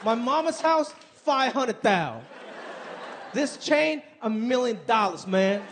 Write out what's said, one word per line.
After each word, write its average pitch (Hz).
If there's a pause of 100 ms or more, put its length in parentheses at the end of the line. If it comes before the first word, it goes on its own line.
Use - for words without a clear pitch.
My 220
mama's 302
house, 320 (220)
five 269
hundred 247
thou. 160 (1120)
This 277
chain, 302 (200)
a 233
million 233
dollars, 208
man. 190 (100)